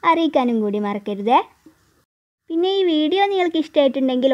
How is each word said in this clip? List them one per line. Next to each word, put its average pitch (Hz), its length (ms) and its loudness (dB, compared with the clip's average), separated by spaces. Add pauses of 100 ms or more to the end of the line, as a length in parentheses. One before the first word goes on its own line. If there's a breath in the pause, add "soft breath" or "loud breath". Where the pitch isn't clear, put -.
(100)
അറിയിക്കാനും 285 520 0
കൂടി 208 240 -2
മറക്കരുത്. 208 520 -2 (1080)
പിന്നെ 339 300 -2
ഈ 381 40 0 (100)
വീഡിയോ 311 300 0 (100)
നിങ്ങൾക്ക് 349 320 -2
ഇഷ്ടമായിട്ടുണ്ടെങ്കിൽ 262 680 0